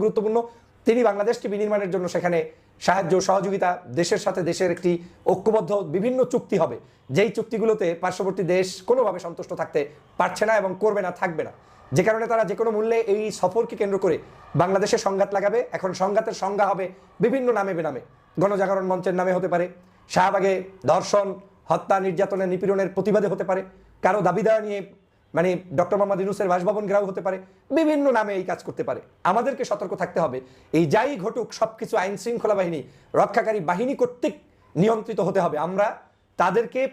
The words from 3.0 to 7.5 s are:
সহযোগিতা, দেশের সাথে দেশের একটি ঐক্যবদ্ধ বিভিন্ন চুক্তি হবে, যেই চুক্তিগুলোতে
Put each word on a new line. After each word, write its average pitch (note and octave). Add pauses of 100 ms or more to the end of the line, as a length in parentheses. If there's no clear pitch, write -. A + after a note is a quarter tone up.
সহযোগিতা, F#3+ (300)
দেশের F3+
সাথে F#3
দেশের F3
একটি F3 (400)
ঐক্যবদ্ধ G3+ (240)
বিভিন্ন B3 (140)
চুক্তি B3+
হবে, B2 (400)
যেই G#3
চুক্তিগুলোতে A3 (160)